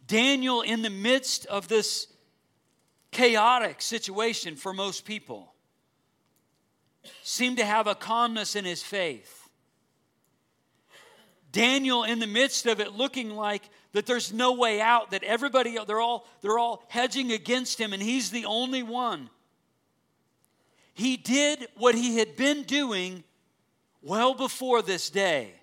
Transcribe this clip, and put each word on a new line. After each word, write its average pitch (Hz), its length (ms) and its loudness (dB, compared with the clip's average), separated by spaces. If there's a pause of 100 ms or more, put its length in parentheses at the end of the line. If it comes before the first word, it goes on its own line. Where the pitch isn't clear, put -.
Daniel, 254 540 2
in 226 200 -2
the 220 80 -4
midst 240 560 0
of 196 220 -6
this 214 400 0 (1000)
chaotic 233 680 4
situation 208 760 -4
for 190 160 -8
most 190 320 -6
people, 123 500 -12 (1700)
seemed 247 360 -2
to 233 60 2
have 214 220 2
a 202 80 0
calmness 226 600 -2
in 202 80 -6
his 175 180 -6
faith. 165 680 -8 (2000)
Daniel, 254 500 2
in 226 160 -2
the 226 80 -2
midst 240 400 0
of 220 140 0
it 202 140 -4
looking 247 360 -4
like 208 320 -4 (300)
that 214 140 -2
there's 233 260 -2
no 254 220 4
way 226 260 2
out, 220 320 4
that 190 100 -4
everybody, 240 640 0
they're 214 140 0
all, 233 260 -2 (140)
they're 208 180 2
all 233 300 0
hedging 254 420 -2
against 233 480 -2
him 214 140 -4
and 196 100 -6
he's 226 300 -2
the 226 140 -4
only 254 360 -2
one. 226 480 -6 (1600)
He 254 220 0
did 277 600 0
what 233 180 6
he 233 240 0
had 220 160 0
been 277 300 0
doing 190 580 -2 (800)
well 226 320 2
before 247 480 0
this 180 280 -4
day. 151 420 0 (100)